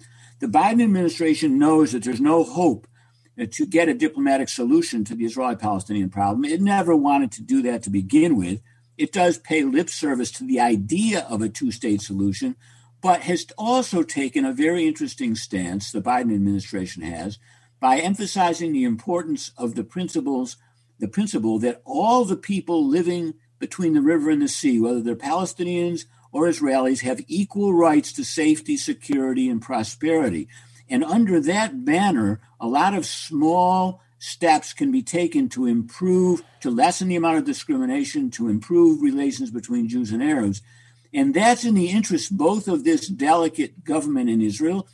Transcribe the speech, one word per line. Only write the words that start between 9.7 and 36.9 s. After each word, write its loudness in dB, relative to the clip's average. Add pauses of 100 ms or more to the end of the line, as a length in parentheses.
service -4
to -12
the 0
idea 0
of -4
a -2
two-state -4
solution, -4 (440)
but 2
has -2 (100)
also 0
taken -2
a -2
very 0
interesting -4
stance, -6
the -6
Biden 0
administration -4
has, -10 (420)
by 2
emphasizing -2
the 0
importance -4
of -6
the -6
principles, -4 (420)
the -6
principle -2
that -2
all 2
the -2
people -2
living 0 (240)
between -2
the 4
river 2
and 2
the 0
sea, 0
whether 2
they're -4
Palestinians -4 (260)
or 0
Israelis, 2
have -4
equal 0
rights 4
to -8
safety, 0
security, -2
and -2
prosperity. -2 (440)
And 0
under 2
that -2
banner, 2 (200)
a -6
lot 2
of -4
small 0 (160)
steps 0
can 0
be 2
taken 0
to -2
improve, 2 (180)
to -4
lessen 2